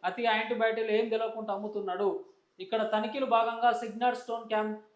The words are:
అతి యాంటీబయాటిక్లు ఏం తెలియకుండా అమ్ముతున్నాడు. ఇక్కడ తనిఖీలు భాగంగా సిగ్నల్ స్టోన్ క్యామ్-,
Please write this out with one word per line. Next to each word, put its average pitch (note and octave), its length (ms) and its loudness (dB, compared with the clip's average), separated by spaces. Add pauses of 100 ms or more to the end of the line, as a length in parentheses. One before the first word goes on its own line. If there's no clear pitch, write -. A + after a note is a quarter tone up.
అతి A#3+ 180 -2
యాంటీబయాటిక్లు A3 680 2
ఏం A3+ 160 2
తెలియకుండా A3 460 -2
అమ్ముతున్నాడు. G3+ 540 -2 (520)
ఇక్కడ A3 200 -2 (120)
తనిఖీలు A#3 340 0
భాగంగా A3+ 460 4
సిగ్నల్ A#3+ 440 0
స్టోన్ A3+ 320 -8
క్యామ్-, G#3+ 260 0 (220)